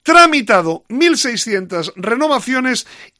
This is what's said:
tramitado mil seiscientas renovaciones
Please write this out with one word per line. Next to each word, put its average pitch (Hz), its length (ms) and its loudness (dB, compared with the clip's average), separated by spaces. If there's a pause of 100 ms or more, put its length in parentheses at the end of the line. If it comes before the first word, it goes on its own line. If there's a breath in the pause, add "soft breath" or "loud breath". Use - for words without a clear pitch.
tramitado 240 840 2
mil 302 300 0
seiscientas 190 800 -6
renovaciones 254 920 -2 (340 loud breath)